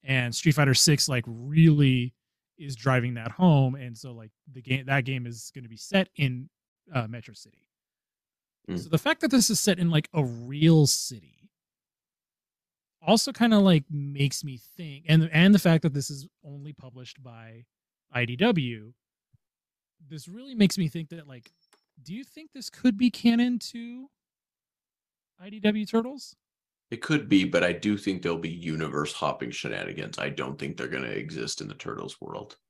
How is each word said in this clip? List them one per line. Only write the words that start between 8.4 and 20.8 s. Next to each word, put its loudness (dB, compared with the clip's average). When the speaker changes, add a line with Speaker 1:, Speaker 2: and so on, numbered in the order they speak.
Speaker 2:
Mm. -6
Speaker 1:
So -12
the 0
fact -2
that 0
this 4
is 0
set 0
in, 2
like, 0
a 0
real 4
city -4
also 2
kinda, 4
like, 6
makes -4
me -12
think, -18
and, 4
and 8
the 8
fact 4
that 0
this -6
is -14
only -16
published -20
by -20
I 0
D -8
W, 0
this -14
really -16
makes 4
me 0